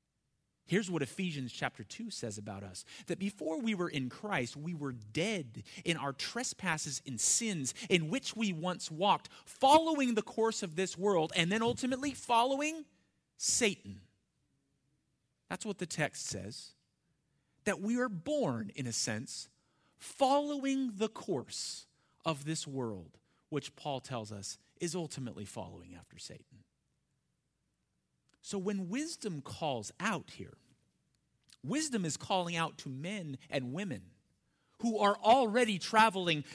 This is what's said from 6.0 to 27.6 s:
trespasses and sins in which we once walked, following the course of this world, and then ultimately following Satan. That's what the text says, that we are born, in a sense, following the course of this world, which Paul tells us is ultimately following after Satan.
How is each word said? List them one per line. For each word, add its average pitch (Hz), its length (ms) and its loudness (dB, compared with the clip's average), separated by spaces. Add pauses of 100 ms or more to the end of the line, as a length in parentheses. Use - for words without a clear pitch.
trespasses 160 920 -4
and 123 140 -4
sins 180 540 2 (140)
in 165 200 4
which - 280 -4
we 214 160 2
once 165 380 -4
walked, 165 380 4 (160)
following 285 680 6
the 208 80 2
course 220 400 0
of 160 140 -6
this 185 200 -2
world, 170 400 4
and 175 160 4
then 220 100 2
ultimately 254 500 0
following 277 720 2 (520)
Satan. - 640 0 (1500)
That's - 160 -8
what 208 140 -6
the 175 80 -4
text - 400 -4
says, - 460 -8 (920)
that 196 160 0
we 220 180 0
are 247 120 2
born, 165 640 0
in 131 120 -4
a 117 60 -4
sense, - 560 -4 (500)
following 269 1000 2
the 214 120 2
course - 760 -6 (380)
of 143 200 -2
this 156 220 -4
world, 113 520 -6 (300)
which - 260 -4
Paul 135 260 -4
tells 110 300 -6
us 101 280 -10 (200)
is 170 160 -4
ultimately 127 520 -6
following 90 480 -12
after 90 240 -20
Satan. - 260 -16 (2000)